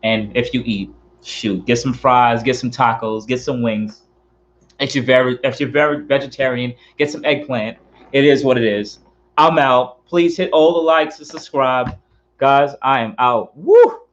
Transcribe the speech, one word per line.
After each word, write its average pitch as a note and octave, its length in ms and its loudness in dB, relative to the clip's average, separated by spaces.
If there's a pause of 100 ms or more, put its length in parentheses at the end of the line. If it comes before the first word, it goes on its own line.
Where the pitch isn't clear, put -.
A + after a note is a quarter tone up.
And G#2+ 340 -2
if A#2+ 180 -4
you B2+ 100 -2
eat, G2+ 260 -6 (320)
shoot, - 440 -6
get B2 100 2
some C3 160 -4
fries, B2 500 2
get B2 140 -2
some B2 140 -6
tacos, A2+ 560 -2
get B2 140 -4
some B2 220 -6
wings. G#2+ 400 -4 (760)
If C#3 160 -4
you're C3+ 100 -2
very, B2+ 380 2
if B2+ 160 -2
you're C#3+ 100 -4
very D3 360 -2
vegetarian, C3 720 -4 (240)
get D3 120 -2
some D3+ 140 -12
eggplant. B2 540 -4 (340)
It C#3 120 2
is C#3+ 200 4
what C3 120 2
it A#2 80 0
is. G#2 360 -4 (360)
I'm D#3 220 4
out. B2+ 480 0
Please E3+ 300 0
hit F#3 160 -4
all D#3 220 4
the E3+ 60 0
likes D#3+ 380 0
and D3+ 80 -20
subscribe. B2+ 720 -4 (400)
Guys, C#3 440 2
I C3 180 0
am A2 180 -6
out. B2 380 -2
Woo! G4 440 4 (120)